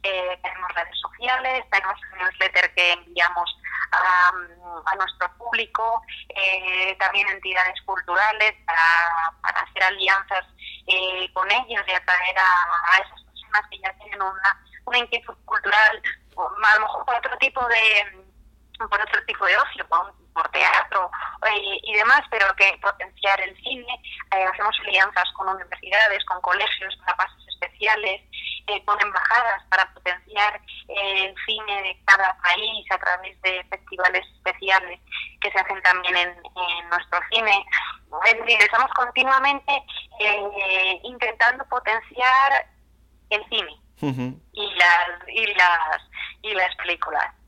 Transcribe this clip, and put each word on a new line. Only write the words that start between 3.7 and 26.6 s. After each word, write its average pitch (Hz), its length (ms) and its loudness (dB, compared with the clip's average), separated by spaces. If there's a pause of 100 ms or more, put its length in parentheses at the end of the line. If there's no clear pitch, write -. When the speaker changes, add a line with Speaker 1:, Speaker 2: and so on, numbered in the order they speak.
Speaker 1:
a, 180 380 4 (540)
a 190 100 0
nuestro 185 420 -4
público, 226 640 -2 (340)
eh, 190 640 0
también 196 300 2
entidades 185 560 -2
culturales 214 680 0 (120)
para, 165 680 2 (100)
para - 200 -2
hacer 190 220 -2
alianzas, 190 640 0 (420)
eh, 185 460 -2
con 185 160 -2
ellos 226 380 0
y 185 40 -4
atraer 180 460 0
a, 180 580 2
a - 20 6
esas - 260 -4
personas - 380 -4 (100)
que 196 80 -16
ya 190 200 -6
tienen 202 220 -10
una, 190 400 0 (240)
una 247 120 0
inquietud 233 380 -4 (100)
cultural, 208 560 2 (340)
o 175 140 -2
a 214 260 4
lo 214 60 4
mejor - 240 -4
por 247 100 0
otro 247 220 -4
tipo 262 300 0
de, 208 580 2 (520)
por 208 240 -2
otro 220 240 -2
tipo 196 200 -4
de 185 100 4
ocio, - 320 -2
por, 185 260 -2 (200)
por 160 180 -2
teatro, 175 580 2 (380)
eh, 202 360 -2
y 220 100 -6
demás, 240 360 6
pero 196 280 2
que 196 240 4
potenciar 196 600 0
el 185 220 -10
cine. 247 380 -8 (340)
Eh, 190 80 2
hacemos 202 320 -2 (100)
alianzas 185 520 2
con 190 100 -4
universidades, 196 800 0
con 180 160 -4
colegios 190 640 -2